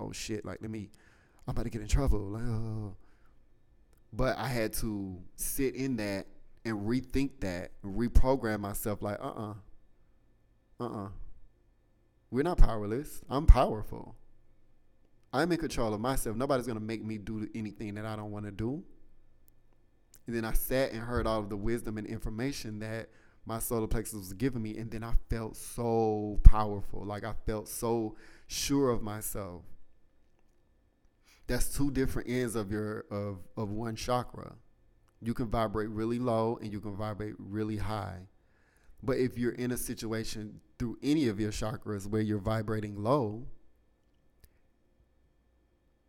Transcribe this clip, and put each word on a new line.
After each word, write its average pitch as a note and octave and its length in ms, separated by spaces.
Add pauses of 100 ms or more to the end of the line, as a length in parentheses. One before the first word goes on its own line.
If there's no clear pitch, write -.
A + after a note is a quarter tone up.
"Oh, G#2 100
shit, G#2+ 340
like, F#2+ 160
let A2 100
me, A2 200 (560)
I'm B2+ 60
about - 100
to - 80
get G#2+ 100
in G#2+ 60
trouble." B2 320
Like, G2+ 240
oh. A2 540 (1160)
But A#2+ 240
I A2 120
had A2+ 260
to G2 480 (140)
sit - 400
in C3 200
that G2+ 300 (380)
and A2 160
rethink B2+ 600
that, F2+ 300 (140)
and G2 120
reprogram A#2 600
myself, G2+ 420
like, G#2 200
"Uh-uh, G#2+ 340 (1300)
uh-uh. A2+ 280 (1200)
We're B2 100
not E3+ 160
powerless. A2+ 720
I'm D3 160
powerful. - 680 (1160)
I'm D#3+ 200
in D#3+ 60
control A#2 360
of G#2 60
myself. B2 360
Nobody's B2+ 300
gonna A2 140
make G#2+ 240
me A2 140
do G#2+ 360
anything G#2+ 400
that G#2+ 100
I A2 120
don't G#2+ 160
wanna G#2 180
do." A2+ 320 (1400)
And A#2 80
then A2+ 100
I A2 80
sat C3 400
and A2+ 100
heard A#2 240
all A2 120
of G#2 100
the G#2 80
wisdom A2 420
and G#2 80
information A2 760
that A2 300 (360)
my A2+ 120
solar A2+ 280
plexus G#2+ 280
was F#2+ 180
giving B2 300
me, A2 160
and A2+ 120
then A2 140
I A#2 80 (160)
felt A2+ 260
so A2 920
powerful. G#2 600
Like, G#2 200
I A2 100 (100)
felt A2 240
so A#2 480 (300)
sure C#3 420
of A#2 140
myself. G#2 600 (1800)
That's B2 220
two C#3 220
different C3 400
ends B2 240
of G#2 180
your, G#2+ 380
of, G2+ 300 (140)
of G#2+ 160
one A2 260
chakra. A#2+ 580 (640)
You A2+ 140
can B2 140
vibrate A2 420
really A2+ 280
low A#2 440
and G#2+ 100
you G#2 80
can G2+ 160
vibrate G#2+ 420
really G#2 380
high. G2 520 (760)
But B2+ 160
if B2 180
you're A#2+ 160
in B2 200
a B2 40
situation A2 840 (180)
through A#2+ 240
any D3 260
of G2+ 100
your G#2+ 120
chakras G#2+ 560
where A2 160
you're G#2+ 160
vibrating G#2+ 580
low, A2 480 (2750)